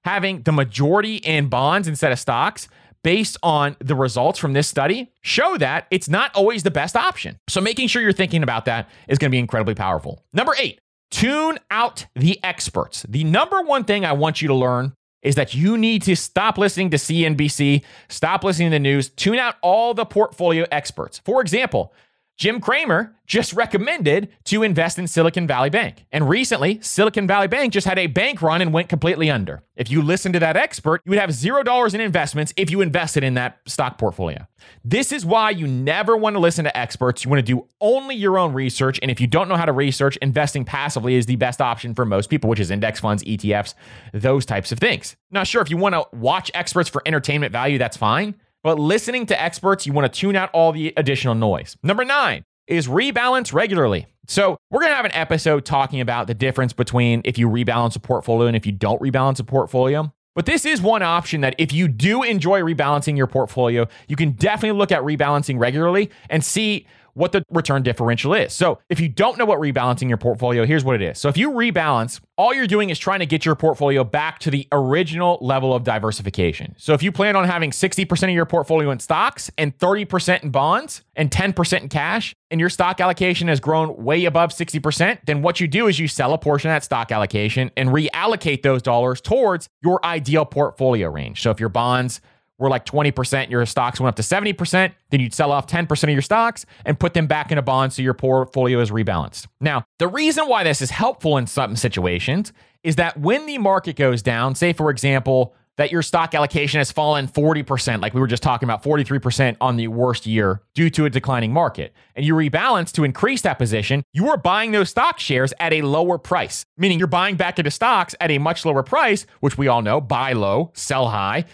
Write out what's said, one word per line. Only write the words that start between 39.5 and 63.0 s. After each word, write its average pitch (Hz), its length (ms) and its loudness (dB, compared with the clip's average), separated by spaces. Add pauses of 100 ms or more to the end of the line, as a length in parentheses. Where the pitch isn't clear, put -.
how 170 80 0
to 151 80 0
research, 139 440 0
investing 139 480 -2
passively 131 500 -2
is 123 120 2
the 123 80 0
best 123 260 -2
option 120 320 -2
for 123 120 0
most 98 220 0
people, 139 220 0
which 107 120 2
is 90 100 -2
index 104 280 -2
funds, 104 240 -2
E 107 140 -4
T 104 160 0
Fs, 104 220 -2 (380)
those 131 340 0
types 98 240 -4
of 120 80 -6
things. - 360 -2 (140)
Now, 190 140 -2
sure, 226 180 0
if 151 80 -2
you 165 80 -2
wanna 180 340 0
watch 131 440 -2
experts 175 340 -2
for - 160 -4
entertainment 147 460 -2
value, 131 260 0
that's 120 200 -2
fine. 110 360 0 (300)
But 160 140 2
listening 220 480 0
to 185 160 0
experts, 185 460 -2
you 139 60 -2
wanna 139 140 2
tune 196 280 -2
out 190 180 -2
all 165 180 4
the 156 240 -4
additional 131 380 0
noise. 110 480 -2
Number 202 240 0
nine 254 400 0 (220)
is 160 200 -2
rebalance 247 680 0
regularly. 147 520 0 (220)
So 196 280 2 (140)
we're 269 120 0
gonna 311 120 4
have 262 100 0
an 208 120 -4
episode 160 500 0
talking 135 340 0
about 120 280 -2
the 117 80 -4
difference 127 360 0
between 120 540 2
if 117 140 -2
you 117 100 4
rebalance 117 460 0
a 113 40 -10
portfolio 117 460 0
and 117 100 2
if 107 120 -2
you 104 40 0
don't 104 300 -2
rebalance 135 380 0
a 131 40 -6
portfolio. 135 720 0 (220)
But 170 100 -2
this 320 180 0
is 302 160 0
one 208 220 2
option 165 400 0
that 131 160 2
if 156 160 0
you 170 140 2
do 160 340 2
enjoy 196 400 2
rebalancing 147 560 0